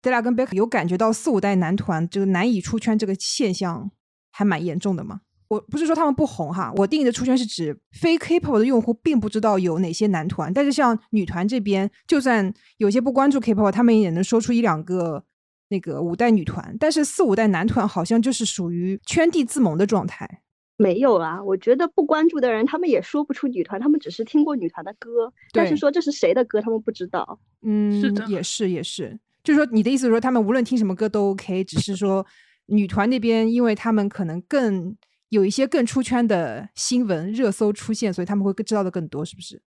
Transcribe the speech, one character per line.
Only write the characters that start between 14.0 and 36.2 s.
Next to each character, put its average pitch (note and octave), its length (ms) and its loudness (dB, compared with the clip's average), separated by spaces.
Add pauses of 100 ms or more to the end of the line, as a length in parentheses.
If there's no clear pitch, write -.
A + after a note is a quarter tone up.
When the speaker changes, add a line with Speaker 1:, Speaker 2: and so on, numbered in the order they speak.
Speaker 1:
能 E3+ 120 0
说 A3+ 160 2
出 A#3+ 140 -2
一 A#3 80 2
两 D#3+ 220 0
个 E3+ 400 -4 (460)
那 F#3+ 100 -2
个 D3 240 -6
五 E3+ 120 -2
代 A#3+ 140 2
女 G#3 140 4
团， - 360 -8
但 D4+ 120 2
是 D4+ 120 2
四 F4 200 0
五 G#3 120 4
代 A3 120 2
男 F#3 180 2
团 A3+ 220 0
好 E3+ 180 -2
像 A#3 160 2
就 B3+ 100 0
是 A3+ 140 -2
属 F3 260 -4
于 F3+ 360 -4
圈 E4 240 2
地 E4 120 0
自 B3+ 160 -4
萌 F3 160 2
的 G3 120 2
状 F#3+ 180 0
态。 - 380 -12 (340)
Speaker 2:
没 G3 220 4
有 B3+ 160 6
啊， E3+ 280 -2
我 F#3+ 140 0
觉 A#3 180 2
得 E4 120 0
不 E4 180 0
关 D#4 240 2
注 D#4 100 -2
的 B3 140 2
人， A3 140 0
他 D#4 100 -2
们 F4 100 -2
也 A3+ 140 4
说 D4 220 -4
不 C#4+ 100 -6
出 C#4+ 140 -4
女 G3 160 -2
团， G3+ 180 -6
他 C#4 80 2
们 D4+ 100 4
只 G#3 120 -10
是 A3+ 120 -8
听 D4 220 2
过 D4+ 100 -2
女 F3 140 -2
团 E3+ 160 -12
的 G3+ 140 -12
歌， A#3 340 -4 (180)
Speaker 1:
对。 - 120 2
Speaker 2:
但 F#3 40 2
是 D4+ 80 0
说 D4 140 2
这 D#4+ 100 0
是 D4 120 -2
谁 F3+ 200 2
的 B3+ 140 2
歌， G#3 160 -2
他 G#3+ 80 -4
们 A3 100 0
不 - 120 -6
知 F3+ 160 -10
道。 - 320 -8 (240)
Speaker 1:
嗯， G#3 360 0
Speaker 3:
是 G#3 120 2
的。 G#3 160 -4
Speaker 1:
也 F#3 160 -4
是， F#3+ 260 -4
也 E3 140 -4
是。 - 360 -12 (240)
就 D#4 80 0
是 D4+ 140 4
说， - 60 -12
你 A3 100 4
的 G#3+ 80 0
意 C4+ 80 2
思 B3+ 80 -2
是 A#3 60 4
说， A3+ 100 4
他 B3+ 80 0
们 A#3+ 160 2
无 G#3 60 0
论 B3+ 120 2
听 B3+ 140 -2
什 A3 80 2
么 F#3+ 80 0
歌 G#3+ 160 -2
都 G3+ 220 0
OK， F#3+ 320 -4
只 D#3 160 -4
是 G3 160 -4
说 F#3+ 280 0 (440)
女 G#3 180 0
团 G3+ 240 0
那 B3+ 100 0
边， A3+ 320 2
因 A#3+ 120 2
为 A3+ 100 2
他 A3+ 180 -2
们 G#3 160 2
可 G3+ 180 -6
能 E3 160 -6
更， G#3 540 -2 (340)
有 G3+ 160 4
一 G3+ 40 2
些 C4+ 180 0
更 C4 180 2
出 C4 180 -2
圈 A#3+ 240 0